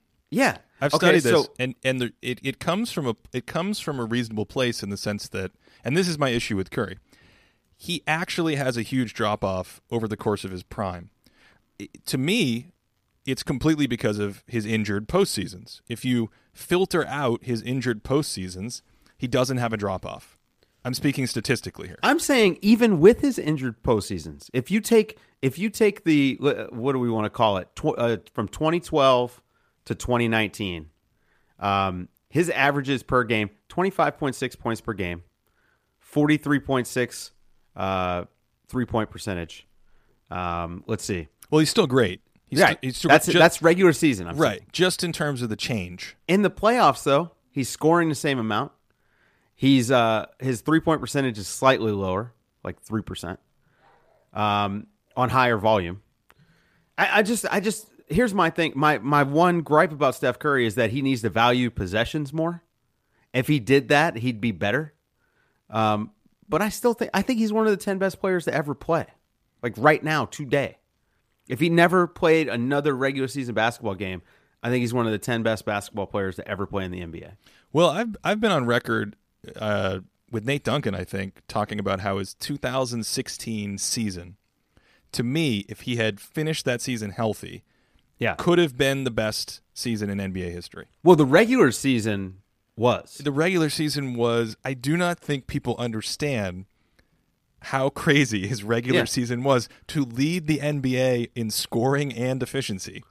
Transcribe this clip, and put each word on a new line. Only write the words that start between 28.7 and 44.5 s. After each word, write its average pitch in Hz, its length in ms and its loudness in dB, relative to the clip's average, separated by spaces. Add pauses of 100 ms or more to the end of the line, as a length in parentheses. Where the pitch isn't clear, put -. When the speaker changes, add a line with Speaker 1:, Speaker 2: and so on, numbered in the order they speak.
Speaker 1:
twelve 131 600 2 (440)
to - 80 -4
twenty 120 360 0
nineteen, 98 580 -2 (720)
um, 95 480 0 (220)
his 165 200 0
averages 139 540 0
per 123 220 0
game, 107 240 0 (180)
twenty-five 175 500 0
point 139 180 -2
six 127 200 -6
points 113 240 -4
per 117 140 -6
game, 87 300 -6 (760)
forty-three 147 600 2
point 131 280 -2
six, - 440 -6 (440)
uh, 92 480 -2 (460)
three-point 117 400 -2
percentage. - 580 -8 (640)
Um, 85 560 -6
let's 110 160 -6
see. 87 240 -6 (240)
Speaker 2:
Well, 151 80 4
he's 156 100 2
still 196 180 2
great. 120 340 0 (260)
He's 139 140 0
Speaker 1:
Right. 196 80 8
Speaker 2:
st-, 185 120 0
he's 127 160 -6
still 170 120 2
Speaker 1:
That's, 151 180 8
Speaker 2:
ju- 165 100 4
Speaker 1:
that's 165 240 6
regular 175 320 6
season, 107 340 0
I'm 85 100 -8
Speaker 2:
Right. 127 220 0